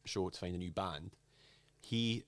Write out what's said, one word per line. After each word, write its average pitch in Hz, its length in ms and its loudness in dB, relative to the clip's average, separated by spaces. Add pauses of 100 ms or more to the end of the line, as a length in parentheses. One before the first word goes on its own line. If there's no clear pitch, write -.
show 92 260 2
to - 80 -8
find 90 160 -2
a 90 40 0
new 90 120 -2
band, 87 400 -2 (680)
he 117 480 2